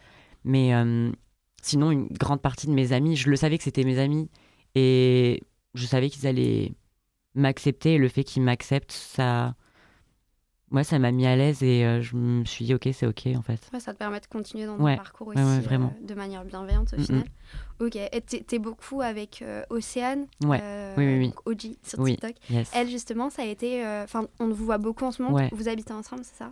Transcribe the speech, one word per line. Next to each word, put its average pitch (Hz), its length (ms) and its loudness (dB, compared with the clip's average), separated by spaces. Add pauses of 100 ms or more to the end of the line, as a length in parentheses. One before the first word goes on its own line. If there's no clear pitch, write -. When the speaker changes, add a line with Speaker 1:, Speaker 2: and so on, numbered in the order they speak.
(440)
Speaker 1:
Mais, 127 320 4
euh... 117 340 2 (520)
sinon, 147 300 2
une 139 160 0
grande - 340 -2
partie 139 260 -4
de 156 60 2
mes 131 180 4
amis, 147 240 4
je 135 140 2
le 139 80 4
savais 156 200 2
que - 60 -6
c'était 135 220 0
mes 131 140 2
amis. 151 300 0 (460)
Et 127 680 6 (340)
je 123 100 -8
savais 131 240 2
qu'ils 139 180 -4
allaient 123 460 2 (600)
m'accepter. 139 580 2
Et 156 40 6
le 135 120 6
fait 135 140 0
qu'ils 131 200 0
m'acceptent, 127 480 0
ça, 123 640 -2 (1160)
moi, 139 120 4
ça 156 160 2
m'a 123 120 4
mis 127 140 2
à 127 100 6
l'aise 139 280 2
et, 123 200 4
euh, 117 200 2
je 120 120 -8
me 120 300 0
suis 117 200 -8
dit, « 127 100 2
OK, 123 180 -2
c'est 120 140 -2
OK, 117 280 -4
en 120 60 -2
fait. » 113 320 -6
Speaker 2:
Ouais, 247 60 -8
ça 220 140 -12
te 196 40 -16
permet 208 220 -6
de - 80 -18
continuer 214 400 -10
dans 208 100 -10
ton 151 60 2
Speaker 1:
Ouais. 143 140 4
Speaker 2:
parcours - 320 -14
Speaker 1:
Ouais, - 60 -10
Speaker 2:
aussi, 139 80 2
Speaker 1:
ouais, 135 180 4
vraiment. 127 420 0
Speaker 2:
euh, - 20 -14
de 208 80 -12
manière 196 320 -10
bienveillante, 190 480 -2
au - 40 -4
Speaker 1:
Mm, 143 40 -2
mm. - 40 0
Speaker 2:
final. 131 180 0 (560)
OK. 233 160 -4
Et 208 260 -6
t'es, 233 200 -8
t'es 233 180 -4
beaucoup 233 420 -8
avec, 214 400 -6
euh, 214 300 -10
Océane, 247 560 -4 (180)
Speaker 1:
Ouais. 139 160 4
Speaker 2:
euh, 202 340 -12
Speaker 1:
Oui, 143 120 2
oui, 131 100 2
oui. 127 120 2
Speaker 2:
donc - 180 -10
O 226 100 -2
G 226 240 -14
sur - 160 -12
Speaker 1:
Oui. 131 140 2
Speaker 2:
TikTok. 226 240 -4 (160)
Speaker 1:
Yes. 117 240 0
Speaker 2:
Elle, 247 140 0
justement, 247 420 -6
ça 277 100 -10
a 233 40 -4
été, 240 380 -6
euh, 208 220 -6
'fin, 220 220 -6 (120)
on 226 100 0
vous 214 160 -4
voit 220 120 0
beaucoup 226 280 -2
en 254 60 -2
ce 247 120 -6
moment. 254 120 2
Speaker 1:
Ouais. 135 160 4
Speaker 2:
Vous 220 160 -6
habitez 226 260 -6
ensemble, 233 300 -12
c'est - 140 -20
ça ? 240 140 -14